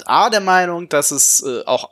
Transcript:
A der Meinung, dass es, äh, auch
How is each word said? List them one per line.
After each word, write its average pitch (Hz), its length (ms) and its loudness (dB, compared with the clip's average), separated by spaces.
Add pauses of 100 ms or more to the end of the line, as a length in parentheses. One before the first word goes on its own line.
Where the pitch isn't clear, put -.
A 190 240 2
der 208 100 0
Meinung, 180 480 0
dass 147 220 0
es, - 320 0
äh, 123 240 -6
auch - 260 -2